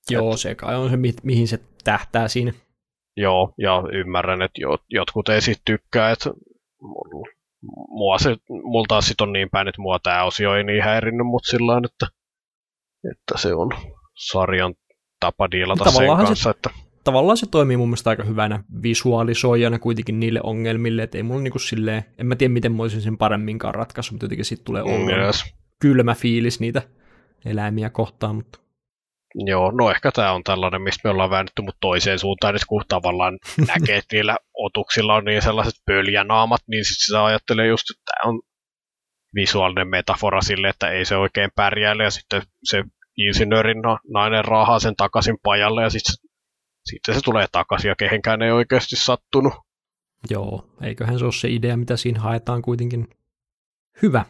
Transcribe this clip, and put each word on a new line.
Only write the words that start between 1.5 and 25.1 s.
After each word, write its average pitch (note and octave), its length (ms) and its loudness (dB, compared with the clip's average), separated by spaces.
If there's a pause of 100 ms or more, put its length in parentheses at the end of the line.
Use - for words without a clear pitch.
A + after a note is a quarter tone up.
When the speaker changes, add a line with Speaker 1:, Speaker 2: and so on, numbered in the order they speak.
Speaker 1:
tähtää A2 440 0
siinä. A#2+ 240 -2 (640)
Speaker 2:
Joo, F#2+ 420 2
ja F#2 240 2 (100)
ymmärrän, F#2 500 -2
että - 200 -4
jo-, C#2+ 160 0 (120)
jotkut G#2+ 380 -2
ei G#2+ 140 4
siitä - 220 0
tykkää, A2 460 0
että A#2 200 -2 (520)
mul-, - 460 -14 (600)
mua G2 300 2
se, B2 180 2 (120)
mul A2+ 400 -2
taas G#2+ 180 2
sit - 140 -2
on G2+ 120 0
niin G2 180 0
päin, G2 180 0
että G2 140 -8
mua F#2 160 0
tää F2+ 260 0
osio G2+ 300 0
ei G2+ 100 2
niin G#2 180 0
häirinnyt, A2+ 440 0
mut A#2+ 180 -2
sillain, A#2+ 400 2
että, - 220 -6 (1040)
että - 280 -8
se F2 160 -2
on E2+ 160 -2 (440)
sarjan F#2 600 -2 (460)
tapa F2+ 300 -2
diilata F#2 340 0
sen F3+ 80 8
Speaker 1:
Tavallaan C3+ 280 4
se G#3+ 60 4
Speaker 2:
kanssa, G3+ 240 0
että - 200 -4 (340)
Speaker 1:
tavallaan C#3+ 320 4
se A#3 100 -4
toimii C#3 300 2
mun A#2+ 120 0
mielestä A#2 220 -2
aika G#2+ 140 -2
hyvänä G#2+ 400 -2 (180)
visualisoijana A#2 960 2
kuitenkin A2 420 -4
niille A2+ 220 0
ongelmille, A2+ 600 -2
et A2+ 120 -8
ei - 80 -6
mulla B2+ 200 -4
niinku C3+ 160 -4
silleen, A2 440 -4 (160)
en B2 80 -4
mä B2 100 0
tiedä, B2+ 160 2
miten A#2+ 200 0
mä A2+ 100 -2
olisin A2 200 -4
sen A2 160 -4
paremminkaan G#2+ 560 -2
ratkaissut, A2+ 380 -8
mutta G#2+ 120 -10
jotenkin G#2 200 -6
sit - 200 -8
tulee - 180 -4
Speaker 2:
Mm, G2 120 -2
Speaker 1:
ongelma. F#2+ 320 0